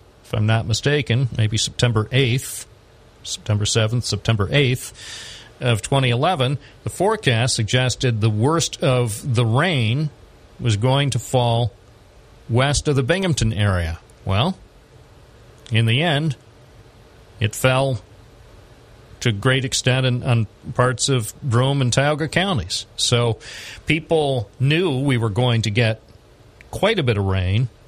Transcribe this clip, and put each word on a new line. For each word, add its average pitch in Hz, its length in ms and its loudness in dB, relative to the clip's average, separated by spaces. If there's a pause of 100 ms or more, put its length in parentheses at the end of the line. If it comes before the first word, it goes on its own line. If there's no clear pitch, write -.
(220)
if - 120 -8
I'm 110 100 0
not 113 220 2
mistaken, 139 720 0
maybe 110 180 0
September 110 560 0
eighth, 127 540 -2 (560)
September - 420 -2
seventh, 110 400 0
September 101 460 0
eighth 131 420 0 (680)
of 117 180 2
twenty 135 300 0
eleven, 135 480 2 (260)
the 107 60 -4
forecast 156 640 2
suggested 120 640 0
the 113 80 2
worst 131 540 0
of 123 520 0
the 120 120 2
rain 139 640 0 (500)
was 113 160 2
going 131 340 2
to 123 80 -2
fall 120 540 0 (760)
west 131 380 2
of 151 80 2
the 135 80 2
Binghamton 160 500 0
area. 90 460 0 (260)
Well, 127 320 0 (1160)
in 113 140 2
the 120 160 2
end, 151 340 0 (1040)
it 110 120 0
fell 131 480 0 (1200)
to 117 120 0
great 127 320 0
extent 131 420 0
in, 123 160 -2
on 117 240 0 (280)
parts 127 340 0
of 123 240 -2 (100)
Broome 135 380 0
and 123 120 0
Tioga 147 360 0
counties. 170 580 -2 (100)
So 120 420 0 (480)
people 151 640 0 (100)
knew 147 400 0
we 139 160 0
were 113 140 0
going 117 320 0
to 110 80 -4
get 110 300 0 (680)
quite 202 300 0
a - 20 0
bit 120 140 0
of 101 80 0
rain, 95 440 0 (200)